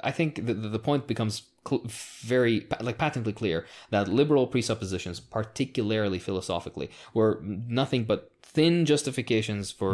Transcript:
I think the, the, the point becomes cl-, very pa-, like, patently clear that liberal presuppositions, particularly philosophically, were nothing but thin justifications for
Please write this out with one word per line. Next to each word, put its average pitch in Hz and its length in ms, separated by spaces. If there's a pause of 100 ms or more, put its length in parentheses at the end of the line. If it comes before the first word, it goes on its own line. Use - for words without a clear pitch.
I - 80
think 151 340
the, 117 100
the, 107 160
the 107 100
point 143 260
becomes 110 360 (260)
cl-, 135 180
very 117 760
pa-, - 200
like, 117 160
patently 123 340
clear 87 320 (260)
that 101 180
liberal 135 400
presuppositions, 95 720
particularly 110 1000
philosophically, 90 720 (240)
were 110 300
nothing 117 640
but - 240 (240)
thin 170 300
justifications 117 840
for 95 240